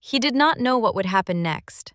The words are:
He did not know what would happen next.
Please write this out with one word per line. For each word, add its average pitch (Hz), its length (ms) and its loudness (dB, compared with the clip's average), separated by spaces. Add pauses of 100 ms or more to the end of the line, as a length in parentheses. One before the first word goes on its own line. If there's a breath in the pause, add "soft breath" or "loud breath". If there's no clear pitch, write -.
(120)
He 277 80 2
did 262 160 0
not 302 240 2
know 254 180 2
what 220 160 2
would 190 120 -2
happen 185 360 0
next. - 520 -6